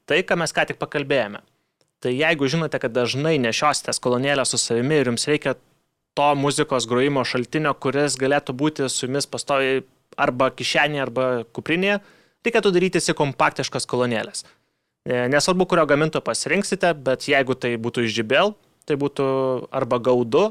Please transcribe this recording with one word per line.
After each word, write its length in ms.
tai, 180
ką 140
mes 160
ką 160
tik 100
pakalbėjome. 640
Tai 80
jeigu 400
žinote, 260
kad 140
dažnai 480
nešiositės 640
kolonėlę 400
su 160
savimi 400
ir 80
jums 160
reikia 300
to 120
muzikos 480
grojimo 400
šaltinio, 560
kuris 400
galėtų 400
būti 320
su 140
jumis 180
pastoviai 560
arba 320
kišenėje, 540
arba 180
kuprinėje, 460
reikėtų 320
darytis 320
į 80
kompaktiškas 720
kolonėlės. 560
E, 240
nesvarbu, 320
kurio 240
gamintojo 400
pasirinksite, 640
bet 360
jeigu 280
tai 240
būtų 240
iš 160
J 80
B 140
L, 120
tai 160
būtų 240
arba 320
G 80
U 160
du, 220